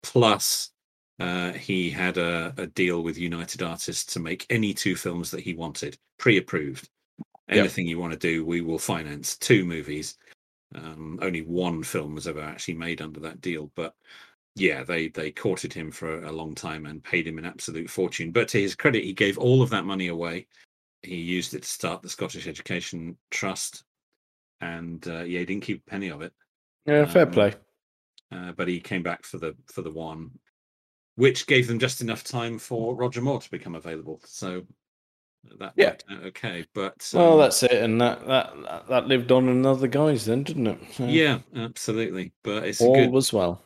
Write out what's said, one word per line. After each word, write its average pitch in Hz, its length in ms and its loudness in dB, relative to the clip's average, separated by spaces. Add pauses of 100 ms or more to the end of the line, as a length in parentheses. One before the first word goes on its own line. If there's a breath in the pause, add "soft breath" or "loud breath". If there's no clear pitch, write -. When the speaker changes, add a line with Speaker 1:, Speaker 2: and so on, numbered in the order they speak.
Speaker 1:
Plus, - 680 2 (480)
uh, 90 320 -4
he 92 360 -2
had 90 300 -2
a, 85 400 -2
a 87 80 -6
deal 87 360 0
with 82 140 -4
United 85 460 -6
Artists - 500 -6
to 87 80 -4
make 85 300 -6
any 107 240 0
two 90 220 0
films 87 340 -6
that 76 100 -6
he 90 140 -6
wanted, 76 420 -8 (220)
pre-approved. 87 720 0 (580)
Speaker 2:
Yep. 95 100 4
Speaker 1:
"Anything 92 280 2
you 82 140 -4
wanna 82 160 -6
do, 82 280 -2
we 85 160 -2
will 82 200 -2
finance 76 560 -6
two 101 280 4
movies." 76 540 -6 (560 soft breath)
Um, 80 480 -12
only 87 200 -2
one 85 420 -2
film 76 320 -4
was 76 100 -10
ever 76 140 -8
actually 78 340 -8
made 82 260 -6
under 78 200 -12
that 80 200 -12
deal, 78 360 -6
but - 180 -8 (640 soft breath)
yeah, 78 260 0
they, 82 260 -2
they 78 220 -6
courted - 420 -4
him 78 200 -8
for 82 320 -8
a 78 80 -10
long 80 240 -8
time 78 300 -10
and 76 180 -14
paid 82 240 -2
him 80 100 -8
an 80 60 -12
absolute 82 440 -10
fortune. 85 440 -4
But 117 160 4
to 110 120 2
his 98 140 0
credit, 120 300 2
he 95 80 -4
gave 98 260 2
all 127 240 6
of 127 80 4
that 95 140 0
money 95 240 -2
away. 85 400 -6 (540 soft breath)
He 92 140 -10
used 85 380 -4
it - 80 -8
to - 60 -10
start - 340 -6
the 90 60 -16
Scottish 82 400 -8
Education 87 680 -8 (140)
Trust, - 540 -6 (760)
and, 85 460 -10
uh, 82 160 -8
yeah, 87 180 -4
he 87 40 -2
didn't 95 200 -4
keep 98 220 -6
a - 40 -20
penny 98 180 -6
of 76 140 -12
it. - 100 -14 (540)
Speaker 2:
Yeah, 147 180 6
fair 160 220 6
Speaker 1:
Um, - 60 -6
Speaker 2:
play. 101 220 6 (800)
Speaker 1:
uh, 90 200 -12
but 87 160 -4
he 87 120 -2
came 92 240 -6
back 87 200 -6
for - 140 -14
the, 80 160 -6 (120)
for - 160 -10
the 82 80 -8
one, 80 400 -10 (840)
which 131 300 4
gave 127 220 6
them 117 100 0
just 123 220 -2
enough 113 240 -6
time 117 340 -6
for 117 380 -4
Roger 120 240 -4
Moore 131 200 0
to - 100 -20
become 85 240 -10
available. 80 500 -12
So 90 420 -8 (920)
that - 180 -12
Speaker 2:
Yeah. - 140 6
Speaker 1:
worked - 200 -16
out 98 140 -12
okay, 92 500 -8
but, - 380 -6
Speaker 2:
Well, 170 220 10
Speaker 1:
um, 151 60 12
Speaker 2:
that's - 220 6
it, 123 100 6 (100)
and 113 180 2
that, 120 260 2
that, 131 360 2
that, - 260 -10
that 123 180 2
lived 127 240 2
on 127 200 8
in 127 160 4
other 135 220 4
guys 139 360 4
then, 117 180 2
didn't 147 260 -2
it? 98 100 -2 (160)
So 131 120 -4
Speaker 1:
Yeah, 143 340 4 (140)
absolutely. 110 800 -4 (100)
But 107 220 -4
it's 95 160 -2
Speaker 2:
all 123 180 8
Speaker 1:
a 127 60 10
good, 123 80 4
Speaker 2:
was 131 220 4
well. 90 320 2